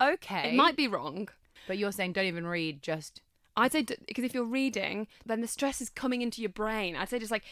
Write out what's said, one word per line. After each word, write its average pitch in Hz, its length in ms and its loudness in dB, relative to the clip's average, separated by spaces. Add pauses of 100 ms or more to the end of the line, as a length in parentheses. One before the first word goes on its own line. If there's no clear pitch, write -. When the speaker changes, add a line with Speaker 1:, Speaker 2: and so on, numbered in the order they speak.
Speaker 1:
Okay. 202 500 2
Speaker 2:
It 247 40 2
might 285 200 8
be 294 120 2
wrong. 165 420 -4 (380)
Speaker 1:
But 190 100 -2
you're 202 140 0
saying 185 220 -2
don't 190 120 2
even 170 220 -2
read, 160 340 -2
just 156 400 -6 (380)
Speaker 2:
I'd 254 120 6
say, 311 100 4
d-, - 140 -4 (180)
'cause 240 100 -4
if 254 120 -2
you're 247 100 0
reading, 226 640 0 (180)
then 226 160 0
the 233 60 -2
stress 277 340 -2
is 233 80 -6
coming 247 320 0
into 233 200 -2
your 214 100 0
brain. 214 440 -2
I'd 180 140 -2
say 247 80 -2
just, 220 140 -6
like, 214 200 -2